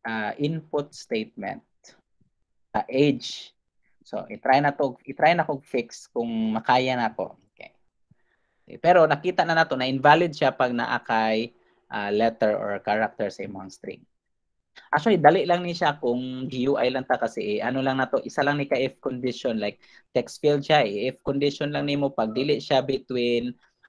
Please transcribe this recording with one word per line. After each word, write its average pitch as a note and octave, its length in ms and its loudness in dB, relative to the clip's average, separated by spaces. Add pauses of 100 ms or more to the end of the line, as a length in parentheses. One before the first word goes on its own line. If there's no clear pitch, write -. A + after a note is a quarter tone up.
uh, A2 320 -4
input D3+ 560 -4
statement A2 640 -8 (1120)
sa - 160 -4
age. C3 640 0 (480)
So, - 320 -12
i-try C3 320 2
na C#3+ 80 2
to, C#3 320 -2
i-try D#3 320 2
na D#3+ 80 2
kog D3 160 -4
fix - 480 -6
kung A2+ 480 -2
makaya B2+ 400 2
na A2+ 160 -2
to. F2+ 240 -8 (160)
Okay. - 240 -20 (1040)
Pero E3+ 240 6
nakita F3 400 2
na E3 80 0
nato D#3+ 240 2
na B2+ 80 -2
invalid D3 480 6
siya C3 240 0
pag B2+ 160 0
naa A#2+ 320 -2
kay, A2 480 0 (400)
uh, G#2 160 -6
letter G#2+ 480 2
or G2+ 240 -4
character G#2+ 480 -2
sa G2 160 -10
imong F#2+ 240 -12
string. - 320 -16 (880)
Actually, E3 320 2
dali D#3 240 6
lang F3 240 0
ni E3+ 80 -6
siya D3+ 240 -2
kung B2+ 480 -4
G B2+ 240 -4
U - 80 0
I B2 80 2
lang C3 160 -2
ta B2+ 160 -2
kasi, A2+ 240 -4
eh, G#2 160 -2
ano C3 240 -2
lang C3+ 160 0
na B2+ 80 -2
to, - 160 -2
isa - 160 -4
lang C#3+ 160 2
ni C#3+ 80 -2
ka C#3 160 -2
if C3+ 240 -4
condition, B2 560 -4
like G#2 160 -4 (400)
text - 240 -4
field D3 240 2
siya, D3+ 160 4
eh, G#2+ 320 -2
if - 80 -20
condition C#3+ 560 -4
lang C#3+ 80 -2
nimo C#3+ 240 0
pag A2 240 -4
dili C3+ 240 0
siya C3 240 0
between B2 720 -2 (360)